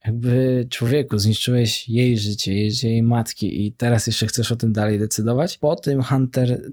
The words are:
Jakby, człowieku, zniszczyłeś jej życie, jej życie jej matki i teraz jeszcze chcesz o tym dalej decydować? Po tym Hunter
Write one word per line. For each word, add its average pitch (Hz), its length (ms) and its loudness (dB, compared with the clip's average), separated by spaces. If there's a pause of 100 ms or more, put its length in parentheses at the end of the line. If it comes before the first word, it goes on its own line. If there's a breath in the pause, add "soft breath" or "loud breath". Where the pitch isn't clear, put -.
Jakby, 123 640 0
człowieku, 120 480 0
zniszczyłeś 110 680 0
jej 120 300 2
życie, 101 360 -4
jej 107 160 0
życie 113 200 -2
jej 113 120 2
matki 110 640 0
i 104 60 -6
teraz 120 340 0
jeszcze 113 200 -2
chcesz 110 260 -2
o 117 40 -2
tym 113 160 0
dalej 107 260 2
decydować? 117 600 -2
Po 151 180 0
tym 139 260 0
Hunter 127 720 0